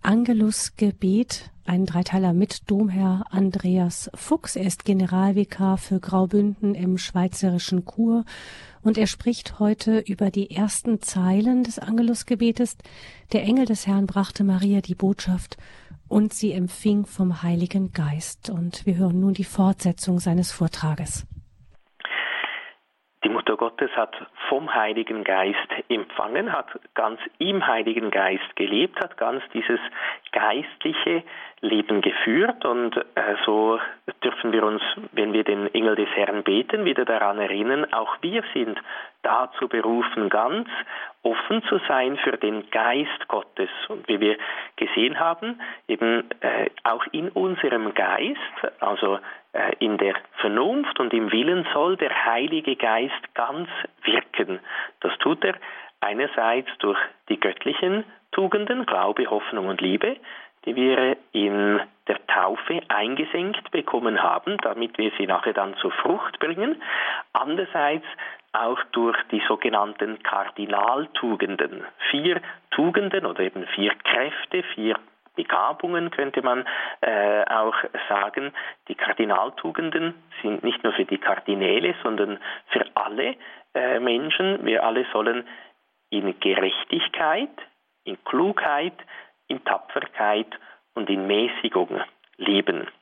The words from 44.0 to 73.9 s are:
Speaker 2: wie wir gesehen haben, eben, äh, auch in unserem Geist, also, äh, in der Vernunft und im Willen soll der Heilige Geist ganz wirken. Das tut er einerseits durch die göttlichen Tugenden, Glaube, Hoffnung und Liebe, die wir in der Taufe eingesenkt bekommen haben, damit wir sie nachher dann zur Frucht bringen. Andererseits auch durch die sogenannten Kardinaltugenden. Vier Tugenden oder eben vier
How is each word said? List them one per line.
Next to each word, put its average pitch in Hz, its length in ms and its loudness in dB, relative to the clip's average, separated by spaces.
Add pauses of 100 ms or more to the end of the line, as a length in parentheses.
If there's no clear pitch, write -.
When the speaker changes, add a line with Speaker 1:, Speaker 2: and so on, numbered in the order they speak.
Speaker 2:
wie 104 120 2
wir 104 180 4 (380)
gesehen 143 440 0
haben, 190 400 0 (260)
eben, 117 380 2 (160)
äh, 113 300 0 (140)
auch 117 280 2
in 156 160 -4
unserem 151 640 0
Geist, 107 480 0 (400)
also, 98 380 0 (340)
äh, - 280 0
in 107 180 2
der 98 160 2 (240)
Vernunft 151 600 0
und 120 140 0
im 110 180 2
Willen 156 440 2
soll 175 240 2
der - 260 0
Heilige 139 520 0
Geist 117 580 -2
ganz 139 340 -4 (360)
wirken. - 560 -2 (400)
Das - 180 -2
tut 160 260 0
er 190 120 0 (440)
einerseits 120 760 0
durch 101 200 2 (300)
die 101 100 0
göttlichen 185 680 0 (280)
Tugenden, 208 540 0
Glaube, 101 400 2
Hoffnung 104 400 -2
und 95 160 -2
Liebe, 104 340 2 (480)
die 120 120 -4
wir 131 400 4 (160)
in 101 480 2 (260)
der - 220 -2
Taufe 104 600 0
eingesenkt 147 840 -2
bekommen 117 500 0
haben, 120 360 0
damit 113 380 -4
wir 107 220 0
sie 101 80 0
nachher 92 260 0
dann 98 240 -2
zur 92 140 -2
Frucht - 480 -2
bringen. 196 420 -2 (520)
Andererseits 156 720 -2 (460)
auch 117 260 0 (140)
durch 117 240 2 (140)
die 107 180 0
sogenannten 107 720 -2
Kardinaltugenden. 101 1600 -2 (260)
Vier 160 300 0 (300)
Tugenden 185 540 0
oder 87 160 -4
eben 92 280 -4
vier 104 240 0 (120)